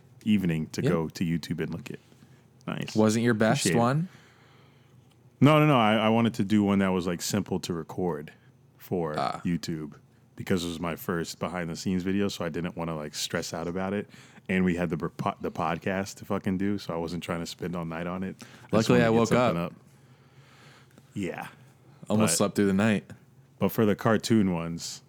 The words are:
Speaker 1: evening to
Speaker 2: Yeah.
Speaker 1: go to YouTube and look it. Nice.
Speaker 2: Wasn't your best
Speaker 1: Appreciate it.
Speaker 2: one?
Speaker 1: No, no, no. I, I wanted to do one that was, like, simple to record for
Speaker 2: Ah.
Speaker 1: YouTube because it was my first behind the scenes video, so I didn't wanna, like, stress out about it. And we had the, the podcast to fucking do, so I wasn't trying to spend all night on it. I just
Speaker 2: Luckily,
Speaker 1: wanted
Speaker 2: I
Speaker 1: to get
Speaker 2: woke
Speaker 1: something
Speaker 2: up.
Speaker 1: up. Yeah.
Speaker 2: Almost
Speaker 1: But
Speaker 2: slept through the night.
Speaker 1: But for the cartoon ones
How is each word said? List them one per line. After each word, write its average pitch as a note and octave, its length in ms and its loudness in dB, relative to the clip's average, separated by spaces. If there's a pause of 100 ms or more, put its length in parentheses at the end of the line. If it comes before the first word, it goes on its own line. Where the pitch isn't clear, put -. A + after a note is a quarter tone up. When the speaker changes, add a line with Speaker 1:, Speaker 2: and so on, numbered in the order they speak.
(240)
Speaker 1:
evening F2+ 480 0
to - 120 -6
Speaker 2:
Yeah. B2+ 60 2
Speaker 1:
go E2 200 0
to - 140 -4
YouTube E2 360 -2
and D#2 120 -4
look - 180 -10
it. - 80 -12 (640)
Nice. - 300 -8
Speaker 2:
Wasn't A2 300 4
your A#2+ 100 4
best A2 280 2
Speaker 1:
Appreciate F2+ 140 2
it. A#2 40 4
Speaker 2:
one? C#3+ 280 0 (1300)
Speaker 1:
No, D3+ 180 8
no, D3+ 80 6
no. D3 100 6
I, G#2+ 200 6
I A2 140 4
wanted A2+ 240 2
to G#2+ 100 0
do G#2 180 2
one G2 160 4
that F#2+ 120 2
was, F#2 180 0
like, F2 120 -4
simple F#2+ 380 -2
to F2+ 160 -6
record D#2+ 580 -6 (460)
for D#2+ 400 -4
Speaker 2:
Ah. - 260 -4
Speaker 1:
YouTube D#2+ 500 -4 (420)
because F2+ 280 -2
it F2 40 -4
was E2 100 -8
my E2+ 160 -4
first E2 460 -6
behind E2+ 280 -6
the E2 60 -6
scenes F#2 300 -2
video, G2 240 0
so - 160 -6
I E2+ 60 -2
didn't E2 260 -6
wanna, E2 180 -6
like, D2+ 220 -8
stress - 360 -6
out E2+ 140 -6
about F#2 280 -4
it. G2+ 140 -6 (400)
And F#2 160 2
we F2+ 120 2
had F2 140 -2
the, E2+ 60 -2 (440)
the E2 100 -4
podcast F#2 680 -4
to - 60 -16
fucking F#2+ 340 -2
do, G2 200 -2
so - 160 -8
I E2 40 -4
wasn't E2+ 260 -6
trying E2+ 160 -4
to E2 60 -6
spend F2 280 -8
all F2 100 -6
night E2 220 -6
on F#2 160 -6
it. F#2+ 180 -8
I - 40 -18
just - 280 -16
Speaker 2:
Luckily, A2+ 280 4
Speaker 1:
wanted A#2 40 6
Speaker 2:
I - 40 4
Speaker 1:
to A2+ 40 4
get A2+ 60 6
Speaker 2:
woke A2+ 100 4
Speaker 1:
something A#2 320 2
Speaker 2:
up. E2+ 120 -6
Speaker 1:
up. - 60 -20 (1400)
Yeah. F2+ 320 -6 (640)
Speaker 2:
Almost G#2+ 260 2
Speaker 1:
But - 20 0
Speaker 2:
slept G2 180 2
through G2+ 120 4
the G2 60 4
night. G2+ 380 2 (480)
Speaker 1:
But G2 140 0
for A#2 120 2
the G2+ 120 4
cartoon G#2+ 560 4
ones E2+ 560 -6